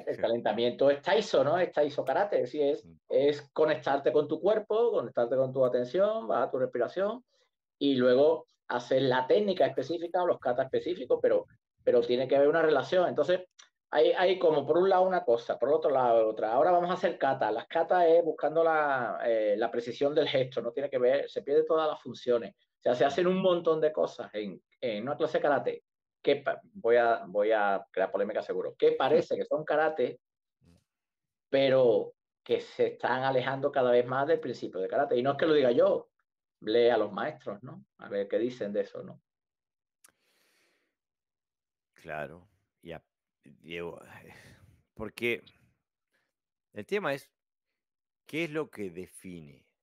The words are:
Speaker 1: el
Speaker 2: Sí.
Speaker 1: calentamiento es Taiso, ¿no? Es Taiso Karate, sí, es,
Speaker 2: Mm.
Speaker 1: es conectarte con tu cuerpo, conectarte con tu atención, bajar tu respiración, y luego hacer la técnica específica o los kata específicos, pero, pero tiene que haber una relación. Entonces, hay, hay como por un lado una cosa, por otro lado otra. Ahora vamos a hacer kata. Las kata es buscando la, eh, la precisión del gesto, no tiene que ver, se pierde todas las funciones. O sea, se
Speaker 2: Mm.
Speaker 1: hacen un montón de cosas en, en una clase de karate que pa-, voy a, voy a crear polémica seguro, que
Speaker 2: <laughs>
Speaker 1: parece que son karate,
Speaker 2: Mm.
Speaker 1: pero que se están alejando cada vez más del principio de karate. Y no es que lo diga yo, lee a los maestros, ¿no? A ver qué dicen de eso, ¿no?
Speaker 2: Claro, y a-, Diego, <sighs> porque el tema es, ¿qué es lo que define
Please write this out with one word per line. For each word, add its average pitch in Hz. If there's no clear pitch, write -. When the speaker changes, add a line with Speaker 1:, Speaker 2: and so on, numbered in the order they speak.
Speaker 1:
el 139
Speaker 2:
Sí. -
Speaker 1:
calentamiento 117
es 139
Taiso, 185
¿no? 156
Es 175
Taiso -
Karate, 135
sí, 151
es, 143
Speaker 2:
Mm. 82
Speaker 1:
es 139
conectarte 151
con 147
tu -
cuerpo, 214
conectarte 123
con 131
tu 131
atención, 180
bajar 127
tu 139
respiración, 135
y 143
luego 131
hacer 123
la 127
técnica 190
específica 165
o 196
los 160
kata 127
específicos, 127
pero, 110
pero 120
tiene 123
que 139
haber 143
una 160
relación. 156
Entonces, 160
hay, 165
hay 180
como 151
por 151
un 190
lado 185
una 185
cosa, 117
por 127
otro 156
lado 120
otra. 110
Ahora 151
vamos 175
a 185
hacer 170
kata. 135
Las 110
kata 170
es 165
buscando 156
la, 139
eh, 110
la 117
precisión 123
del 147
gesto, 131
no 117
tiene 139
que 131
ver, 123
se 120
pierde 147
todas 156
las 139
funciones. 120
O -
sea, 185
se 151
Speaker 2:
Mm. -
Speaker 1:
hacen 180
un 185
montón 170
de 151
cosas -
en, 101
en 110
una 143
clase 165
de 160
karate 139
que 143
pa-, -
voy 113
a, 117
voy 104
a 101
crear 95
polémica 101
seguro, -
que 156
Speaker 2:
<laughs> 156
Speaker 1:
parece 139
que 98
son 151
karate, 151
Speaker 2:
Mm. 85
Speaker 1:
pero 131
que 113
se -
están 123
alejando 135
cada 127
vez 120
más 131
del 160
principio 110
de 95
karate. 127
Y 123
no 139
es 135
que 175
lo 156
diga 131
yo, 170
lee 117
a 120
los 101
maestros, 104
¿no? 156
A -
ver 101
qué 107
dicen 110
de 104
eso, -
¿no? -
Speaker 2:
Claro, 76
y 82
a-, 78
Diego, 82
<sighs> -
porque 110
el 104
tema 190
es, -
¿qué 156
es 160
lo 151
que 101
define 82